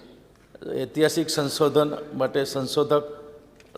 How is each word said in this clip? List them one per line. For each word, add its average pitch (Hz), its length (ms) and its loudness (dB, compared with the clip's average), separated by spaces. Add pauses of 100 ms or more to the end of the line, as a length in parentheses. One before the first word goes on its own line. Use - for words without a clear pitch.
(800)
ઐતિહાસિક 151 480 2
સંશોધન 147 680 2 (160)
માટે 135 320 0
સંશોધક 143 580 0 (760)